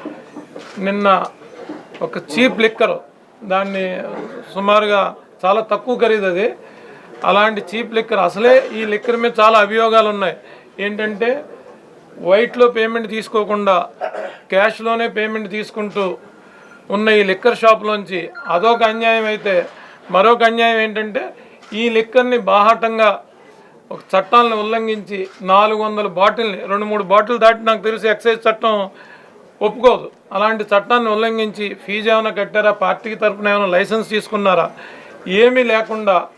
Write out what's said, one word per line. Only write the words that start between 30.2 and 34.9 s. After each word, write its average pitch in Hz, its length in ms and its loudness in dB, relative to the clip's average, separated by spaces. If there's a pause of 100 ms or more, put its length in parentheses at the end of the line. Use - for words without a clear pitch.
అలాంటి 214 320 -2
చట్టాన్ని 220 460 0
ఉల్లంఘించి 214 640 -4 (100)
ఫీజు 208 240 -2
ఏమైనా 220 200 2
కట్టారా, 208 420 0
పార్టీకి 196 440 -4
తరపున 208 320 -2
ఏమైనా 202 180 2
లైసెన్స్ 190 420 0
తీసుకున్నారా, 190 640 0 (580)